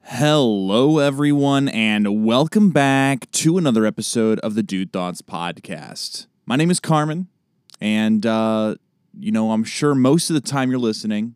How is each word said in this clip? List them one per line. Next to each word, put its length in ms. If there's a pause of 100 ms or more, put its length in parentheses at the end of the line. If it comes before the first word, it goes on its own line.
Hello, 880
everyone, 680
and 560
welcome 460
back 640
to 260
another 260
episode 540
of 160
the 80
Dude 300
Thoughts 280
Podcast. 1080 (180)
My 80
name 160
is 80
Carmen, 480 (540)
and, 440
uh, 520 (420)
you 140
know, 180
I'm 140
sure 320
most 340
of 40
the 60
time 300
you're 80
listening 580